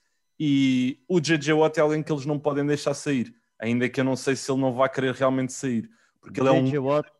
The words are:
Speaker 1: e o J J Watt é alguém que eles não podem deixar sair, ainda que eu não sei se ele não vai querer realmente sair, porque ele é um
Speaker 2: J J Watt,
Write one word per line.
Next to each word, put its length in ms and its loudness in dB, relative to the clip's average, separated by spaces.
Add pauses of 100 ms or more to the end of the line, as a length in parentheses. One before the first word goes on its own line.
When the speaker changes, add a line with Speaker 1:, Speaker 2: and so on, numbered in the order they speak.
(400)
Speaker 1:
e 680 2
o 120 2
J 180 0
J 160 0
Watt 240 2
é 40 2
alguém 200 2
que 100 -6
eles 140 -4
não 140 -2
podem 260 -2
deixar 280 0
sair, 420 -2 (240)
ainda 300 0
que 100 -6
eu 60 2
não 100 0
sei 200 -2
se 140 -10
ele 120 0
não 120 0
vai 160 2
querer 240 -2
realmente 400 0
sair, 360 -4 (320)
porque 180 -10
ele 100 4
é 20 8
um 140 4
Speaker 2:
J 60 0
J 80 -2
Watt, 400 -2